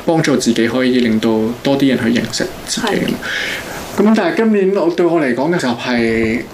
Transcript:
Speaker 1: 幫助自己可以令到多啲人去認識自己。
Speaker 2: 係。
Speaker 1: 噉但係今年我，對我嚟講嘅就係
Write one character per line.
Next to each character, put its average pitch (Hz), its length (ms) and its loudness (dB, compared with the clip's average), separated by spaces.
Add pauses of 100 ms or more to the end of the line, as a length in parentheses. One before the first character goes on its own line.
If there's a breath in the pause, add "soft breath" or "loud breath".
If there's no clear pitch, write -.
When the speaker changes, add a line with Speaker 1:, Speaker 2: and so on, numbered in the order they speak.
Speaker 1:
幫 165 180 2
助 147 140 2
自 120 160 0
己 113 140 2
可 123 180 0
以 127 160 2
令 110 200 2
到 113 100 0 (320)
多 139 160 2
啲 139 100 4
人 123 100 2
去 117 220 0
認 - 40 -2 (120)
識 - 100 -2 (200)
自 - 140 -6
己。 233 60 -4
Speaker 2:
係。 - 120 -2 (1000 loud breath)
Speaker 1:
噉 208 180 4
但 175 160 0
係 156 60 -4
今 226 140 2
年 196 220 2
我， 170 160 2
對 175 160 2
我 165 140 2
嚟 127 140 0
講 147 200 0
嘅 170 40 0
就 131 100 -2
係 117 760 0 (120)